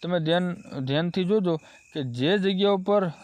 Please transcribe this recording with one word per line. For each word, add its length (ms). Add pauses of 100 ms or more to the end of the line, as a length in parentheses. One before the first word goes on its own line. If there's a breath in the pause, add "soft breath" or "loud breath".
તમે 180
ધ્યાન, 360 (240)
ધ્યાનથી 440
જોજો 320 (380 loud breath)
કે 80
જે 360
જગ્યા 320
ઉપર 400 (140)